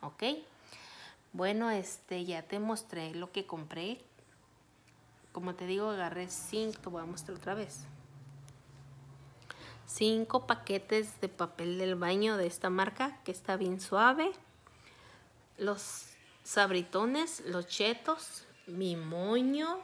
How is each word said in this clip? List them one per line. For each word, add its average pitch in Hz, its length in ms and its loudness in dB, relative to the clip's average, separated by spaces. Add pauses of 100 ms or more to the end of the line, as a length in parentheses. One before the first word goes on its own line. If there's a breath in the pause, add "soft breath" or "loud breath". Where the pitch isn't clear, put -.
¿Ok? - 220 -8 (1120 loud breath)
Bueno, 208 360 2
este, 185 540 -4
ya 170 180 -4
te 196 160 -4
mostré 208 560 -2
lo 180 160 -6
que 196 160 -4
compré. 165 540 -6 (1300)
Como 180 220 -4
te 180 120 -8
digo, 202 240 0
agarré 180 400 -4
cinco, 214 500 -2
te - 80 -10
voy 175 140 -4
a 165 40 -6
mostrar 180 300 -8
otra - 180 -4
vez. - 300 -8 (2000 loud breath)
Cinco 220 600 2
paquetes 214 760 2
de 196 80 0
papel 175 500 -2
del 185 160 2
baño 196 440 4
de 180 80 4
esta 175 240 0
marca, 202 520 0
que 190 100 -6
está 190 240 -2
bien 185 240 0
suave. 262 520 6 (1300 loud breath)
Los 202 480 -2 (360)
sabritones, 202 1040 4
los 180 220 -2
chetos, 240 760 0 (220)
mi 175 300 -2
moño. 247 880 2